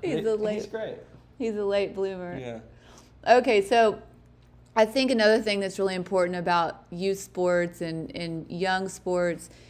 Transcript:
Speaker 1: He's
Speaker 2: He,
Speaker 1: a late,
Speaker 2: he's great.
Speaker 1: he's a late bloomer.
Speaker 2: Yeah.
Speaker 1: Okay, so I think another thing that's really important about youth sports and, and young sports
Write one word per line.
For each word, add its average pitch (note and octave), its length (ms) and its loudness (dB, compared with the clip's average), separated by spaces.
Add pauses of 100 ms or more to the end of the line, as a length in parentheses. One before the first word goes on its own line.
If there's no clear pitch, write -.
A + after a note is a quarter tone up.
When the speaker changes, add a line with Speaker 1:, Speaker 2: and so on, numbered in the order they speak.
Speaker 1:
He's F4 180 -2
Speaker 2:
He, G#3 40 -6
Speaker 1:
a A3 120 0
late, G#3+ 180 -2
Speaker 2:
he's G#3+ 120 -6
great. G#3+ 280 -8 (440)
Speaker 1:
he's A3+ 180 -4
a G#3 80 -4
late G3 300 -2
bloomer. F#3 440 -6
Speaker 2:
Yeah. A#2 220 -10 (760)
Speaker 1:
Okay, A#3+ 240 4
so A3+ 380 4 (760)
I A3 100 6
think C4 240 0
another A3 320 6
thing G3+ 180 0
that's F#3+ 180 -6
really F#3+ 160 0
important F3+ 420 0
about F3 540 0
youth F#3+ 280 -2
sports F3 600 0
and, D#3+ 340 -8
and E3+ 360 -8
young F#3 380 -2
sports F3 640 -4 (200)